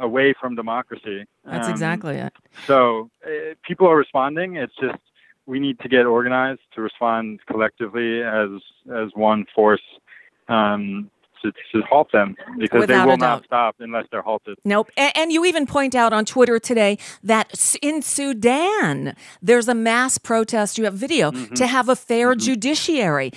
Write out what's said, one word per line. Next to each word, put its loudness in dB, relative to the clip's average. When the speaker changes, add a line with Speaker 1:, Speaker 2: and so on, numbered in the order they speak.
Speaker 1:
away 2
from -8
democracy. -8
Speaker 2:
That's -8
Speaker 1:
Um, -4
Speaker 2:
exactly -6
it. -8
Speaker 1:
so, 2
uh, -10
people 2
are 6
responding. 0
It's -8
just -4
we -6
need -2
to -14
get 2
organized 0
to -10
respond -4
collectively -4
as, -2
as -6
one 2
force, 4
um, -2
to, -4
to 0
halt 2
them 2
because -2
they 4
Speaker 2:
Without 6
Speaker 1:
will 6
Speaker 2:
a 4
Speaker 1:
not 2
Speaker 2:
doubt. -20
Speaker 1:
stop 0
unless -6
they're -6
halted. -6
Speaker 2:
Nope. 0
A-, 2
and 0
you 2
even 2
point -2
out 4
on 0
Twitter 4
today 2
that 0
s-, 0
in -2
Sudan, 0
there's 4
a 2
mass 0
protest. -2
You 0
have -2
video 0
Speaker 1:
Mm-hmm. -10
Speaker 2:
to 2
have 0
a 4
fair 0
Speaker 1:
Mm-hmm. 2
Speaker 2:
judiciary. 0